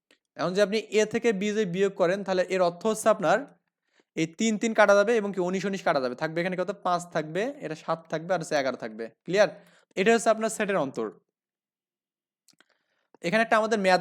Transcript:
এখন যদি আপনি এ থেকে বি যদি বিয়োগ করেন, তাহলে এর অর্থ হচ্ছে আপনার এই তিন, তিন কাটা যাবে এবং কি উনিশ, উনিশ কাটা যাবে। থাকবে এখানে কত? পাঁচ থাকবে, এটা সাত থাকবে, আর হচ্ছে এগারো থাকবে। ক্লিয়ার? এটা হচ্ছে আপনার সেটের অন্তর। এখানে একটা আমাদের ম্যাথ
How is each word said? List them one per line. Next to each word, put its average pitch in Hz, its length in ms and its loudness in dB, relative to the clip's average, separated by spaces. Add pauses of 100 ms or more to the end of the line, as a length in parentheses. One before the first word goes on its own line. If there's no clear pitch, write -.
(380)
এখন 160 160 -2
যদি 202 120 4
আপনি 208 120 0 (220)
এ - 20 6 (100)
থেকে 233 160 0 (120)
বি 214 160 -2
যদি 220 180 0
বিয়োগ 196 260 0
করেন, 185 260 2
তাহলে 185 160 0 (120)
এর 185 140 2
অর্থ 175 220 -6
হচ্ছে 220 240 0
আপনার 190 240 2 (840)
এই 165 60 0 (120)
তিন, 220 140 0 (100)
তিন 226 160 -2
কাটা 202 200 6
যাবে 202 220 2
এবং 202 140 -4
কি 190 140 -4
উনিশ, 185 200 -4
উনিশ 190 180 -6
কাটা 160 180 2
যাবে। 123 180 -4
থাকবে 160 200 -4
এখানে 185 180 -4
কত? 185 100 -4 (160)
পাঁচ 175 160 0 (120)
থাকবে, 160 280 -4 (220)
এটা 156 200 -8
সাত 165 140 -4 (140)
থাকবে, 165 220 -6
আর 175 80 0
হচ্ছে 156 180 -6
এগারো 127 240 -4
থাকবে। 110 200 -12 (200)
ক্লিয়ার? 185 240 2 (520)
এটা 202 140 4
হচ্ছে 226 200 2
আপনার 220 220 -2
সেটের 196 280 -2
অন্তর। 123 220 -6 (2250)
এখানে 202 180 2
একটা 226 160 2
আমাদের 220 240 0
ম্যাথ 185 160 4